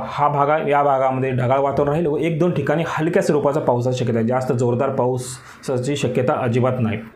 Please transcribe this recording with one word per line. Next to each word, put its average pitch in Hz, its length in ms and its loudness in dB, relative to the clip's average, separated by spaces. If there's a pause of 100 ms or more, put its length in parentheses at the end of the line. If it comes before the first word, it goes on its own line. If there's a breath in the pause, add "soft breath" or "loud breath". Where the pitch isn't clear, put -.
हा 147 200 0
भाग 143 220 2
आहे, 156 220 0
या 143 120 4
भागामध्ये 131 480 2
ढगाळ 127 280 0
वातावरण 139 320 0
राहील 165 160 0
व 147 100 0
एक 160 220 -2
दोन 175 120 2
ठिकाणी 147 360 -2
हलक्या 170 360 0
स्वरूपाचा 147 360 2
पावसाची 123 440 0
शक्यता 113 160 0
आहे. 113 80 0
जास्त 127 260 0
जोरदार 123 360 0
पावसाची 127 1040 -4
शक्यता 135 380 0
अजिबात 123 460 0
नाही. 104 180 -2 (180)